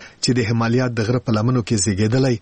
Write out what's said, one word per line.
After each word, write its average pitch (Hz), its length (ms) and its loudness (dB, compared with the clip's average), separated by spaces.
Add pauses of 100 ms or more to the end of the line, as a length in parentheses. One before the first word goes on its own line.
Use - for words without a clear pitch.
(240)
چې 135 140 0
د 113 120 0
هیمالیا 117 380 0
د 117 120 -4 (100)
غره 123 180 0
په 113 100 0
لمنو 123 300 0
کې 113 80 0 (100)
زیږېدلی، 113 560 0